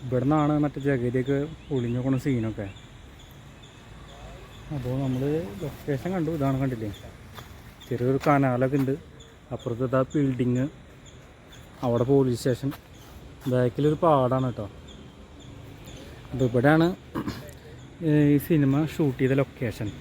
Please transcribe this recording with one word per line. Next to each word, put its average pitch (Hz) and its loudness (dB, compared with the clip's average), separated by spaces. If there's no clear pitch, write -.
ഇവിടെ 123 0
നിന്നാണ് 151 4
മറ്റേ 143 -2
ജഗതിയൊക്കെ 127 0
ഒളിഞ്ഞു 120 -2
പോണ 135 2
സീനൊക്കെ. 110 -2
അപ്പോൾ 127 -4
നമ്മൾ 131 0
ലൊക്കേഷൻ 143 -6
കണ്ടു. 160 -2
ഇതാണ്, 135 2
കണ്ടില്ലേ, 113 -4
ചെറിയൊരു 127 0
കനാലൊക്കെ 135 4
ഉണ്ട്. 135 0
അപ്പുറത്ത് 120 -4
ഇതാ 131 2
ബിൽഡിങ്, 127 2
അവിടെ 120 4
പോലീസ് 131 4
സ്റ്റേഷൻ, 135 0
ബാക്കിലൊരു 135 2
പാടാണ് 131 4
കേട്ടോ. 107 -8
അപ്പോൾ 127 2
ഇവിടെയാണ്, 147 6
ഏ, 151 4
ഈ - 4
സിനിമ 143 4
ഷൂട്ട് 139 0
ചെയ്ത 131 4
ലൊക്കേഷൻ. 113 -4